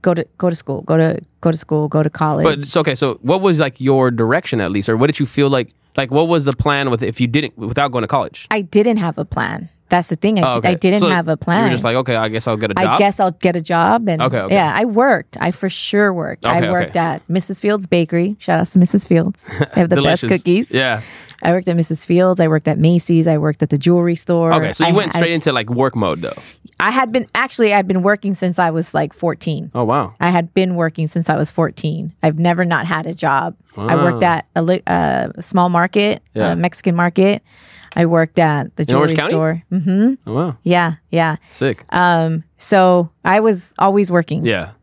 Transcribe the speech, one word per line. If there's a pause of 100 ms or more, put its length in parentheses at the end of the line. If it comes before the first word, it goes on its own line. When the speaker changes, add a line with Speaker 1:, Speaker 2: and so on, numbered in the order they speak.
Speaker 1:
"Go
to, (100)
go
to
school,
go
to, (200)
go
to
school,
go
to
college."
Speaker 2:
But
it's
okay.
So
what
was,
like,
your
direction
at
least,
or
what
did
you
feel
like, (220)
like,
what
was
the
plan
with,
if
you
didn't,
without
going
to
college?
Speaker 1:
I
didn't
have
a
plan. (200)
That's
the
thing.
I
Speaker 2:
Oh,
Speaker 1:
d-,
Speaker 2:
okay.
Speaker 1:
I
didn't
Speaker 2:
So
Speaker 1:
have
a
Speaker 2:
you
were
Speaker 1:
plan.
Speaker 2:
just
like,
"Okay,
I
guess
I'll
get
a
Speaker 1:
I
Speaker 2:
job."
Speaker 1:
guess
I'll
get
a
job.
And
Speaker 2:
Okay,
okay.
Speaker 1:
yeah,
I
worked.
I
for
sure
worked.
Speaker 2:
Okay,
Speaker 1:
I
Speaker 2:
okay.
Speaker 1:
worked
at
Missus
Fields
Bakery.
Shout
out
to
Missus
Fields.
Speaker 2:
<laughs> (160)
Speaker 1:
They
have
the
best
Speaker 2:
Delicious.
Speaker 1:
cookies.
Speaker 2:
Yeah. (420)
Speaker 1:
I
worked
at
Missus
Fields.
I
worked
at
Macy's.
I
worked
at
the
jewelry
store.
Speaker 2:
Okay,
so
you
Speaker 1:
I
Speaker 2:
went
Speaker 1:
had
Speaker 2:
straight
into,
like,
work
mode
though. (460)
Speaker 1:
I
had
been,
actually,
I'd
been
working
since
I
was,
like,
fourteen.
Speaker 2:
Oh,
wow.
Speaker 1:
I
had
been
working
since
I
was
fourteen. (100)
I've
never
not
had
a
job. (220)
I
worked
Speaker 2:
Wow.
Speaker 1:
at
a
li-,
uh, (120)
small
market, (120)
Speaker 2:
Yeah.
Speaker 1:
a
Mexican
market. (540)
I
worked
at
the
Speaker 2:
In
Orange
Speaker 1:
jewelry
Speaker 2:
County?
Speaker 1:
store. (100)
Mm-hmm. (120)
Speaker 2:
Oh,
wow.
Speaker 1:
Yeah, (160)
yeah. (140)
Speaker 2:
Sick.
Speaker 1:
Um, (140)
so (140)
I
was
always
working.
Speaker 2:
Yeah. (120)